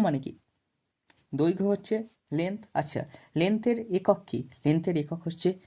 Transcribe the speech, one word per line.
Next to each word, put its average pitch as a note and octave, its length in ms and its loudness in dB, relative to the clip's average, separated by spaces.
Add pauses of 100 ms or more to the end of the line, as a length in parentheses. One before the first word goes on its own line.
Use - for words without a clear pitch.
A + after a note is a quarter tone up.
মানে C#3+ 200 2
কি? - 80 -10 (1080)
দৈর্ঘ্য F#3 340 2
হচ্ছে G3+ 220 -2 (420)
লেন্থ। F#3+ 240 -2 (180)
আচ্ছা, - 220 -2 (380)
লেন্থের G#3+ 380 2 (200)
একক F#3+ 220 4 (100)
কি? A#2+ 100 -4 (240)
লেন্থের D#3+ 400 2
একক E3+ 240 -10
হচ্ছে E3+ 220 -2 (160)